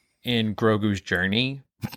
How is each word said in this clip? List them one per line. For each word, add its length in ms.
in 300
Grogu's 460
journey, 640